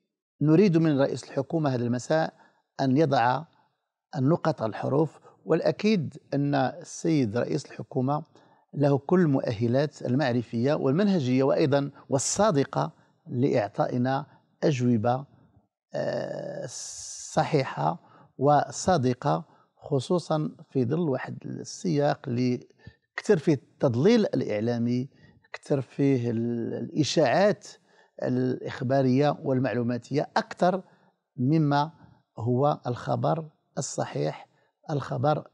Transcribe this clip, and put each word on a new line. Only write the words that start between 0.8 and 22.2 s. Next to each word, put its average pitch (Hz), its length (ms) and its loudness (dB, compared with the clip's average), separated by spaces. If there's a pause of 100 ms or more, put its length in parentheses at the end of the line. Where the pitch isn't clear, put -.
رئيس 139 240 0
الحكومة 143 500 -2
هذا 120 100 -2
المساء 127 500 -2 (460)
أن 131 160 2
يضع 131 460 2 (760)
النقط 151 460 0
على 110 80 -2
الحروف. 131 500 -2 (240)
والأكيد 170 760 0 (160)
أن 143 200 0
السيد 135 840 0
رئيس 139 300 -2
الحكومة 139 560 -4 (520)
له 143 240 2
كل 180 220 2
المؤهلات 135 840 0
المعرفية 123 720 0
والمنهجية 143 680 2
وأيضًا 143 480 2 (180)
والصادقة 147 840 0 (340)
لإعطائنا 131 1000 0 (360)
أجوبة، 123 600 2 (680)
آه، - 720 -6 (640)
صحيحة 147 680 -2 (400)
وصادقة، 143 1040 2 (320)
خصوصًا 156 760 -2 (200)
في 131 140 0
ظل 156 240 -2
واحد 127 360 -6
السياق - 840 -4